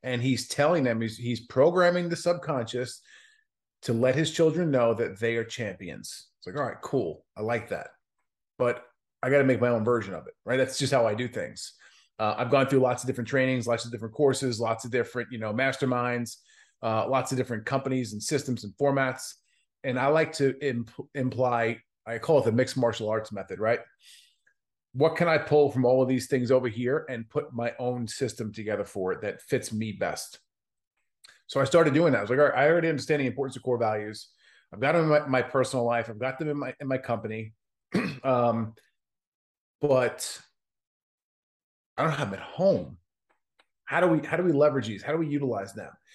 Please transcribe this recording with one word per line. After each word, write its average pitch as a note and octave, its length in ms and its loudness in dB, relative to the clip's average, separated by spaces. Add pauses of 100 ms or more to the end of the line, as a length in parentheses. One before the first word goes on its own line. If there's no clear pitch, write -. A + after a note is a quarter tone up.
and B2 200 -4
he's B2+ 260 0
telling D3+ 360 2
them, A2+ 180 0
he's, A2 160 -6
he's A#2+ 300 -6
programming F3 600 4
the E3+ 80 -4
subconscious C3 840 -4 (800)
to B2+ 100 -2
let B2 220 4
his D#3 180 0
children D#3+ 380 2
know A#2+ 240 4
that G2 260 -4
they A#2 160 0
are A2+ 80 -2
champions. F#2+ 840 -10 (100)
It's - 80 -20
like, F#2 100 -10
"All C#3+ 100 -2
right, - 160 -10
cool. F#2+ 420 -4 (120)
I G#2+ 60 -8
like A2 260 -2
that. F2 200 -8 (720)
But B2 260 0 (380)
I B2+ 80 0
gotta C#3 140 6
make B2+ 160 4
my B2 80 4
own A2+ 160 2
version G#2+ 300 0
of - 120 -12
it," - 80 -18 (100)
right? A#2+ 120 -2
That's B2+ 220 0
just C3 140 0
how A#2+ 140 4
I G#2+ 80 0
do B2 140 -4
things. E2 460 -10 (440)
Uh, A2 180 0
I've A#2+ 140 -2
gone C3+ 160 6
through C3+ 140 4
lots B2 240 2
of - 20 -10
different A#2+ 220 -4
trainings, C3 400 0
lots A#2 160 -2
of A#2 80 -14
different A2 220 -10
courses, C3 440 2
lots A2+ 260 -2
of A#2+ 60 -10
different, A#2+ 400 -2
you B2 80 -10
know, G#2+ 140 -4
masterminds, B2 840 -2 (460)
uh, A2 260 0
lots B2+ 220 0
of B2+ 80 -2
different A#2 260 -4
companies C3 480 -2
and G#2+ 80 -10
systems B2 440 -4
and G2+ 100 -12
formats. C3+ 600 -2 (500)
And B2+ 160 -2
I C#3 80 0
like D#3 260 2
to C3+ 260 0
imp-, A#2+ 300 -4 (240)
imply, A#2+ 640 0 (240)
I A2+ 140 -6
call C#3+ 220 4
it - 40 2
the A#2 60 2
mixed B2+ 260 2
martial A#2 320 0
arts A2 220 -2
method, G2+ 300 -10
right? A2+ 180 2 (1160)
What D#3 200 2
can F3 140 2
I D#3+ 100 4
pull D3 320 4
from B2+ 140 0
all C3 180 4
of B2 60 2
these B2+ 180 0
things B2 240 0
over B2+ 160 4
here A#2+ 420 -2
and A#2 220 -8
put C#3+ 220 -4
my A#2 260 -4
own B2 300 -4
system A2 440 -6
together G#2 320 -4
for F#2+ 280 -4
it F2 80 -8
that G2+ 220 -8
fits A#2 300 -4
me A2 200 -4
best? - 480 -8 (1080)
So - 140 -2
I C3+ 40 4
started D#3+ 300 6
doing D#3+ 180 4
that. A2+ 60 4
I G2+ 40 -2
was G#2 80 -2
like, C3 100 2
"All D3 60 6
right, B2+ 120 2
I C#3 100 6
already E3 200 4
understand D3 340 0
the C3 40 0
importance C3 300 -4
of A#2+ 60 -16
core B2 160 0
values. A2 500 -4 (440)
I've G2+ 80 -12
got C#3 120 4
them E3 120 4
in D#3 40 2
my, D3+ 200 4
my C3 140 2
personal B2+ 420 0
life. A#2 260 0
I've G#2+ 80 -12
got C3 200 -6
them D#3 100 -4
in D3 100 -4
my, C3 220 -8
in C#3 80 -8
my C3 100 0
company. A2 560 -6 (380)
<clears throat> F3 320 -4
Um, A#2+ 500 2 (1080)
but C3 600 0 (1600)
I C3+ 60 0
don't D#3+ 100 2
have C#3 180 -4
them F#2+ 100 -8
at - 40 -14
home. E3 540 0 (880)
How D#3 160 0
do F3+ 80 6
we, D#3+ 180 2
how D#3+ 100 -4
do F3 60 0
we F3+ 100 4
leverage C#3 360 4
these? G2 140 -8
How D3 100 -6
do D#3+ 60 0
we D#3+ 100 -2
utilize A#2+ 440 -4
them?" F2+ 200 -14 (220)